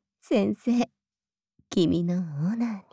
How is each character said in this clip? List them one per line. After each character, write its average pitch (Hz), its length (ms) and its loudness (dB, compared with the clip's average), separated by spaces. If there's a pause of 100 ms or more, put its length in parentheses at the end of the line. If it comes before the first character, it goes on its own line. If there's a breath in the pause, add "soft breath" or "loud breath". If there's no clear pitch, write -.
(200)
先 208 340 0
生、 233 360 0 (800)
君 170 360 2
の 175 100 -2
オ 185 60 -2 (360)
ナ 226 260 -4 (100)